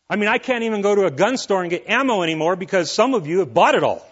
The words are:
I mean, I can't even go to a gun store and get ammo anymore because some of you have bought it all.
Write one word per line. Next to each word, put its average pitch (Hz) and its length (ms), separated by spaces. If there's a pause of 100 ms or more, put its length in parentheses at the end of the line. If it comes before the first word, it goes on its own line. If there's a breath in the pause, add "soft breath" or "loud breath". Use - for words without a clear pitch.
I 175 80
mean, 208 120
I 240 100
can't 240 260
even 220 160
go 202 140
to 202 100
a 175 60
gun 190 260
store 196 240
and 175 100
get 165 180
ammo 226 340
anymore 160 340
because 180 340
some 240 220
of 196 140
you 170 140
have 143 120
bought 220 220
it 175 100
all. 95 280